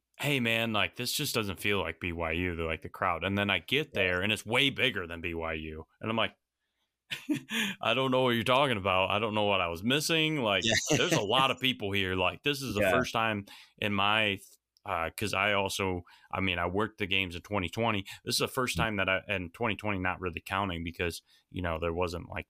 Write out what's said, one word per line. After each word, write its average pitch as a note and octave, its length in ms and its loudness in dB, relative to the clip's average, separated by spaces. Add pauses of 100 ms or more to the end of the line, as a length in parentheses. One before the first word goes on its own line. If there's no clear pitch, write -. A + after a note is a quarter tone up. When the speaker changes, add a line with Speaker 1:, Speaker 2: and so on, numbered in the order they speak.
(200)
Speaker 1:
"Hey, C#3 200 0
man, A2+ 340 0
like, G2 220 0
this B2 160 -4
just C#3+ 220 -2
doesn't G2+ 260 -2
feel G2+ 200 2
like E2 200 -4
B F2 120 -2
Y E2 200 -2
U," F2 240 0
they're E2 100 -2
like, D#2+ 160 -4
"the E2+ 80 -12
crowd." F2 340 0
And G2 140 2
then G2+ 120 2
I F#2 100 2
get C#3+ 320 -2
Speaker 2:
Yeah. A2 80 -2
Speaker 1:
there F2+ 220 2
and G#2+ 100 0
it's G#2 140 -4
way C3 240 2
bigger G2 380 -2
than E2+ 140 -8
B E2+ 120 -4
Y D#2+ 200 -4
U. D#2 320 -10 (140)
And A2 100 -4
I'm A2+ 80 -2
like, G2+ 160 0 (840)
<laughs> A3 640 -2
"I A2+ 120 0
don't C3 180 0
know C3 120 2
what B2 80 4
you're A2+ 120 2
talking B2+ 340 4
about. F#2+ 320 2
I G2 100 2
don't G#2+ 140 0
know G#2+ 120 2
what G2 160 4
I E2+ 60 0
was E2+ 160 -6
missing." D#3 580 2
Like, G#2 260 2 (220)
Speaker 2:
Yeah. D3+ 60 6
<laughs> - 0 -
Speaker 1:
there's D#3+ 200 2
a A#2 60 2
lot B2+ 300 4
of A#2+ 80 -4
people B2 320 0
here. F#2+ 240 2
Like, F2+ 280 0
this C#3+ 180 -2
is A2+ 140 -4
the G#2 60 2
Speaker 2:
Yeah. F#2+ 100 4
Speaker 1:
first A#2+ 220 2
time A2 320 0 (320)
in G#2 160 0
my, G2+ 460 2 (460)
uh, E2 300 -2
'cause G2+ 180 -2
I G2+ 200 2
also, F#2+ 480 0 (300)
I F#2+ 80 -2
mean, F#2 200 0
I F2 60 0
worked G2+ 320 -2
the G#2 80 -2
games F#2 300 -2
in E2 60 -10
twenty F#2+ 280 -2
twenty. A2+ 340 -2 (200)
This A#2+ 120 -2
is - 40 0
the A#2 80 0
first - 280 -2
Speaker 2:
Mm. - 20 -2
Speaker 1:
time A2+ 200 0
that F#2+ 120 0
I, F#2+ 180 0
in F#2 240 -4
twenty A2 240 -2
twenty, G#2 240 -4
not F#2 200 -2
really E2+ 220 -6
counting F#2+ 420 -2
because, E2+ 380 -4 (300)
you F#2+ 100 -6
know, E2 180 -2
there E2+ 140 -2
wasn't, E2+ 360 -4
like, - 200 -10